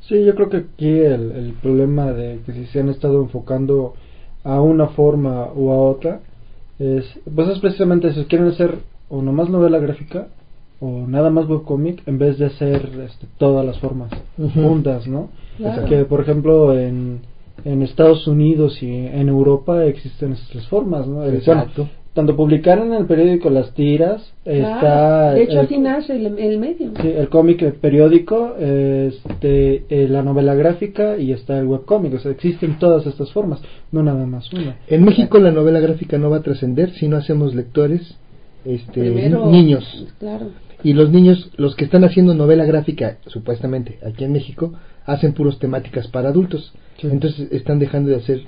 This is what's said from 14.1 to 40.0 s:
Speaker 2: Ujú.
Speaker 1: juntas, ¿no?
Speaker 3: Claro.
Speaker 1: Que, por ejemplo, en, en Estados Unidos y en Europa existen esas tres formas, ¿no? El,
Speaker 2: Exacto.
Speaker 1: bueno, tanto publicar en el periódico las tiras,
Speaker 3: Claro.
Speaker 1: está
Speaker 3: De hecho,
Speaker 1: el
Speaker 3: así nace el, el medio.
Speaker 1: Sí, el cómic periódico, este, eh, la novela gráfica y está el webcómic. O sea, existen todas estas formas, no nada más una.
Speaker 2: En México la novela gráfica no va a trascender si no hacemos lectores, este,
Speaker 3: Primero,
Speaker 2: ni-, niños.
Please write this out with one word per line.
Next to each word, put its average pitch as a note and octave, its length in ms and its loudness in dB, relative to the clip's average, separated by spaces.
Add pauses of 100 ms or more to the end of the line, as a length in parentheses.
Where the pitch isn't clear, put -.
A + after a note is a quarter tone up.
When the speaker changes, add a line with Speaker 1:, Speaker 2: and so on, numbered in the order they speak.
Speaker 2:
Ujú. D#3 240 -2
Speaker 1:
juntas, C#3+ 460 0
¿no? C#3 220 -8 (280)
Speaker 3:
Claro. A3+ 280 -6
Speaker 1:
Que, C#3+ 180 2
por C#3+ 160 -2
ejemplo, D3+ 580 4
en, B2 440 -6 (420)
en C#3 180 -2
Estados D#3 460 4
Unidos D3+ 560 2
y B2 60 -6
en C3 400 -2
Europa C#3 560 2
existen C#3 480 -4
esas - 160 -12
tres A#2 180 -12
formas, F3+ 400 -2
¿no? C#3+ 160 -6
El, C#3 120 -2
Speaker 2:
Exacto. D3 480 0
Speaker 1:
bueno, C#3+ 80 -8 (220)
tanto D3+ 220 2
publicar D#3 440 4
en A3+ 140 -2
el G#3 120 -2
periódico E3+ 440 2
las C3+ 240 0
tiras, D#3+ 480 0 (220)
Speaker 3:
Claro. D#3+ 320 -2
Speaker 1:
está D3+ 580 4
Speaker 3:
De A3+ 100 6
hecho, E3 100 0
Speaker 1:
el C#3+ 120 4
Speaker 3:
así C#4+ 140 -2
nace C4+ 360 -2
el, G#3+ 220 -4
el G#3+ 220 -2
medio. C#4+ 320 -6 (100)
Speaker 1:
Sí, D#3+ 60 0
el D#3 220 0
cómic E3 460 0
periódico, E3 760 2 (540)
este, C#3 840 0
eh, C#3+ 200 2
la C3+ 140 0
novela C#3 320 2
gráfica G3+ 640 0
y C3+ 140 -4
está C3 280 -4
el C3+ 60 -2
webcómic. C3+ 500 -2
O B2 40 -4
sea, C#3+ 120 -6
existen E3+ 480 -4
todas E3 280 2
estas C#3 240 -8
formas, G3 300 -4 (300)
no D#3 120 0
nada C#3 220 0
más B2+ 280 -10
una. D#3 240 -8 (100)
Speaker 2:
En D#3+ 160 4
México G#3+ 360 6
la F#3 120 6
novela D#3+ 280 4
gráfica D#3+ 380 0
no D3 120 0
va D#3 80 2
a D3+ 60 -2
trascender C#3+ 480 -2
si - 160 -4
no D3+ 100 0
hacemos D3 380 -2
lectores, D3 600 -2 (500)
este, B2 360 -6
Speaker 3:
Primero, B2 460 0
Speaker 2:
ni-, D#3+ 40 6 (120)
niños. B2+ 440 0 (120)